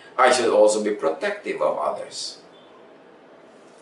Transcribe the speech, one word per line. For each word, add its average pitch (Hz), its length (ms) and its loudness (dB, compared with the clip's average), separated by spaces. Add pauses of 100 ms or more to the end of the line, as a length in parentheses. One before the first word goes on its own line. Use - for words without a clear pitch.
(160)
I 127 160 4
should 117 200 2
also 107 320 4
be 104 80 -2
protective - 720 -6
of - 160 -2
others. - 640 -8 (1400)